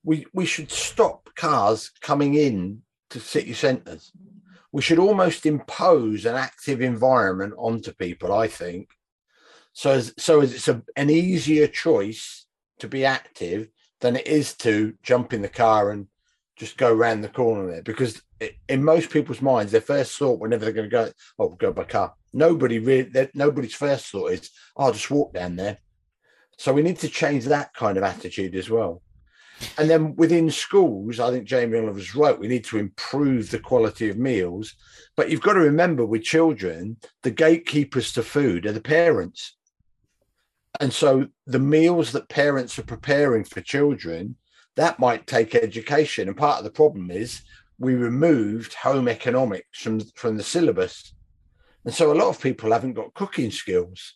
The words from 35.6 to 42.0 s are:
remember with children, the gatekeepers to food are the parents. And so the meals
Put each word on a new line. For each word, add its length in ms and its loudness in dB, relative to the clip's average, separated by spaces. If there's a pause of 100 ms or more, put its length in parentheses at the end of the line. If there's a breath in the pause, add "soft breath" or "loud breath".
remember 460 4
with 160 -2
children, 760 0 (280 loud breath)
the 80 -2
gatekeepers 800 2
to 100 -2
food 440 0
are 60 -2
the 80 -6
parents. 760 0 (1200)
And 140 -2
so 340 2 (180)
the 140 -2
meals 540 4